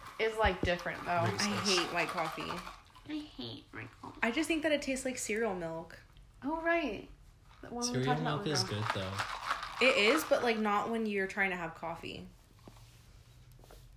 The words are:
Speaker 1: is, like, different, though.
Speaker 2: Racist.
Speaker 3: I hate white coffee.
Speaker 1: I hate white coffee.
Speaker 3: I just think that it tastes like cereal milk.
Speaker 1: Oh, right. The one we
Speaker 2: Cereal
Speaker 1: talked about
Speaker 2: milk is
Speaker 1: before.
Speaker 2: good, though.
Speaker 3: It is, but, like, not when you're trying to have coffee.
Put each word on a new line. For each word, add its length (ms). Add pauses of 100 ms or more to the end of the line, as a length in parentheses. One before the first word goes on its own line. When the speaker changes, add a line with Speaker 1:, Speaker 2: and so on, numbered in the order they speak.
(180)
Speaker 1:
is, 200
like, 220
different, 460
though. 60
Speaker 2:
Racist. 280
Speaker 3:
I 160 (140)
hate 240
white 140
coffee. 440 (560)
Speaker 1:
I 140 (160)
hate 340
white 160 (140)
coffee. 200
Speaker 3:
I 80
just 180
think 160
that 80
it 100
tastes 240
like 100
cereal 380
milk. 440 (460)
Speaker 1:
Oh, 180
right. 460 (540)
The 60
one 180
we 80
Speaker 2:
Cereal 100
Speaker 1:
talked 160
about 240
Speaker 2:
milk 100
is 100
Speaker 1:
before. 280
Speaker 2:
good, 100
though. 840
Speaker 3:
It 100
is, 280
but, 180
like, 160
not 320
when 160
you're 200
trying 240
to 60
have 180
coffee. 520 (1700)